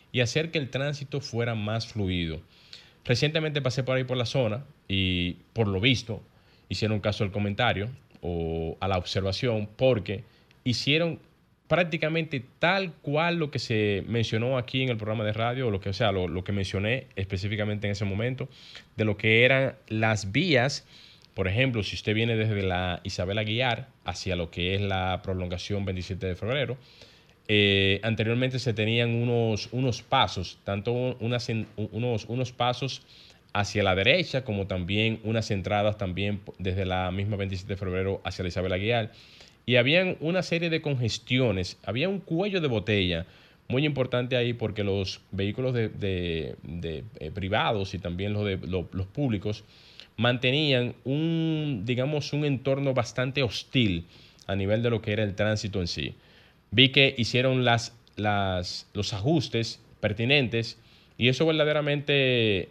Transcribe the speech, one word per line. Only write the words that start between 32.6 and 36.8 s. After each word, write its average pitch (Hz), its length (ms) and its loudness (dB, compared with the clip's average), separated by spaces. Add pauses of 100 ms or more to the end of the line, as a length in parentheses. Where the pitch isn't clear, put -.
hacia 104 300 0
la 95 100 4
derecha, 120 520 2
como 98 220 -2
también 98 580 0
unas 110 260 0
entradas 101 460 0
también 98 400 -2
p-, - 220 -16
desde 92 260 -2